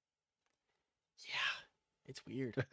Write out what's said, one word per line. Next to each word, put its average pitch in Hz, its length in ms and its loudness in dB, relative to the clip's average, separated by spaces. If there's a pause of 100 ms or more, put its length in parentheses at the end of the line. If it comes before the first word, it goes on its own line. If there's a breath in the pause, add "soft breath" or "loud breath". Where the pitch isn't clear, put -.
(1200)
Yeah. - 840 -2
It's - 200 -12
weird. 117 300 -2 (180)